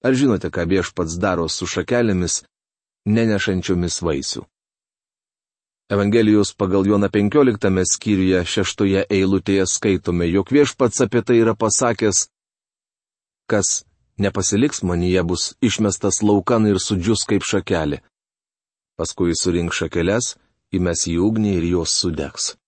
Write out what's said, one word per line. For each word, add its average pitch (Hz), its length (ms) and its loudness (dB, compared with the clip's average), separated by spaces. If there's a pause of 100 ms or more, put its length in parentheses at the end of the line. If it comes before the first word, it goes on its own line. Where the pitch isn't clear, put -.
Ar 131 80 2
žinote, 123 400 0
ką 85 160 -2
Viešpats 87 480 -2
daro 87 320 -2
su - 160 -6
šakelėmis, 95 760 -2 (680)
nenešančiomis 95 960 0
vaisių? 71 400 -4 (1400)
Evangelijos 104 640 4
pagal 98 320 0
Joną 101 240 2
penkioliktame 104 760 2
skyriuje, 92 600 2
šeštoje 98 640 0
eilutėje 95 560 2
skaitome, 87 640 0
jog 95 200 0
Viešpats 131 520 2
apie 117 200 0
tai 117 200 4
yra 113 140 4
pasakęs: 110 760 0 (1200)
„Kas - 360 -2 (320)
nepasiliks 101 680 -2
manyje, 90 400 0
bus 87 380 -4
išmestas 104 600 0
laukan 107 460 2
ir 101 120 2
sudžius 101 460 -2
kaip 98 160 0
šakelė.“ 80 600 -2 (960)
Paskui 87 320 -2
jis 80 140 -2
surinks 85 320 -2
šakeles, 87 640 -2 (360)
įmes 90 340 -2
į 82 120 -2
ugnį 107 380 0
ir 82 60 -2
jos 85 300 -2
sudegs. 76 640 -4 (120)